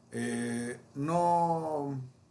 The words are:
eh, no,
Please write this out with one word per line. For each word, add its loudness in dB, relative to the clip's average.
eh, -4
no, 2